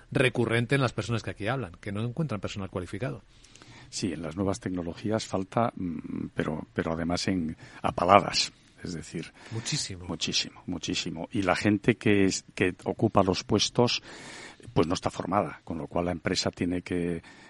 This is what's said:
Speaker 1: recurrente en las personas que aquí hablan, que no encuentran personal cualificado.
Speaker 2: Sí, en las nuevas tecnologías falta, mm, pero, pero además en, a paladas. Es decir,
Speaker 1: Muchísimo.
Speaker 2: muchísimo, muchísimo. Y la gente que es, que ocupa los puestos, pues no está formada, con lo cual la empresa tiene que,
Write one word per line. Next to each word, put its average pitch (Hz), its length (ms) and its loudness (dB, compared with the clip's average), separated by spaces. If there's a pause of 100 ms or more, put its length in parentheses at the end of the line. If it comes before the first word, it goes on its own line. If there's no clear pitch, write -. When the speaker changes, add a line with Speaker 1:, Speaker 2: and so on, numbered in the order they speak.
(120)
Speaker 1:
recurrente 120 640 2
en 139 60 4
las 120 120 0
personas 113 300 -2
que 98 80 -8
aquí 98 160 -6
hablan, 117 320 -4
que 104 120 -10
no 101 120 -4
encuentran 120 380 -4
personal - 280 -6
cualificado. 101 540 -6 (680)
Speaker 2:
Sí, 98 240 -4
en 76 80 -8
las 78 140 -6
nuevas 98 240 0
tecnologías 92 680 -4
falta, 107 500 0
mm, 82 580 -6
pero, 80 400 -4
pero 82 200 -2
además 85 340 -2
en, 92 280 -2 (260)
a 90 100 -2
paladas. - 600 6 (320)
Es 87 100 -6
decir, 80 380 -8 (200)
Speaker 1:
Muchísimo. 107 560 -6
Speaker 2:
muchísimo, - 580 -4
muchísimo. 85 680 -4
Y 104 120 0
la 90 120 6
gente 107 400 4
que 101 300 4
es, - 180 2 (100)
que 92 300 2
ocupa 104 400 4
los - 220 2
puestos, - 580 2 (680)
pues 82 140 4
no 85 60 0
está - 160 -2
formada, 90 540 -2
con 85 140 -8
lo 73 100 -8
cual 87 180 -2
la 87 60 -2
empresa 90 400 -2
tiene 87 300 -2
que, 87 400 -4 (280)